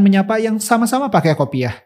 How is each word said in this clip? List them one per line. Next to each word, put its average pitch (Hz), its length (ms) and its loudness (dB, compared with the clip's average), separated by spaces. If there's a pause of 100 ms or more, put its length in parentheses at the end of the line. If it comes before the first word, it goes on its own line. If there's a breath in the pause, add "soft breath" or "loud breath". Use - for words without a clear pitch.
menyapa 196 320 2
yang 220 240 -2
sama-sama 240 480 0
pakai 160 240 2
kopiah. 123 400 -4 (120)